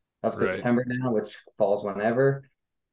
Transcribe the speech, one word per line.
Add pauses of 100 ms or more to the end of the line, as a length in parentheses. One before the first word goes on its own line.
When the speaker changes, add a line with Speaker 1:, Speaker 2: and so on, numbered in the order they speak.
(220)
Speaker 1:
of
Speaker 2:
Right.
Speaker 1:
September
now,
which (200)
falls
whenever. (480)